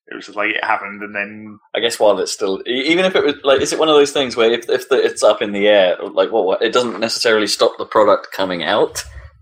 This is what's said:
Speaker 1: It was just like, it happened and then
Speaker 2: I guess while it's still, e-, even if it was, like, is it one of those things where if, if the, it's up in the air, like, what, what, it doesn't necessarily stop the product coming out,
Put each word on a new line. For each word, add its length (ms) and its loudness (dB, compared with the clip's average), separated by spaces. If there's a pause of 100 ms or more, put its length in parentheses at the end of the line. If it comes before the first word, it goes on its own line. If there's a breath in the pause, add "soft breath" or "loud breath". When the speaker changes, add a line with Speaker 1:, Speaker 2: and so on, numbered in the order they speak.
Speaker 1:
It 60 -14
was 120 -14
just 100 -14
like, 140 -2
it 140 -4
happened 380 -4
and 120 -14
then 440 -10 (160)
Speaker 2:
I 60 -2
guess 180 -4
while 200 4
it's 140 -4
still, 340 -4
e-, 220 -4
even 180 2
if 100 -2
it 80 2
was, 200 0
like, 180 4
is 100 -4
it 60 -4
one 100 2
of 60 4
those 180 4
things 240 -2
where 160 4
if, 160 -4
if 220 -2
the, 120 2
it's 200 -2
up 180 4
in 120 -4
the 160 2
air, 340 4
like, 300 0
what, 120 0
what, 180 0
it 100 0
doesn't 280 -2
necessarily 460 0
stop 320 0
the 80 -6
product 460 2
coming 300 -4
out, 420 -2 (380 loud breath)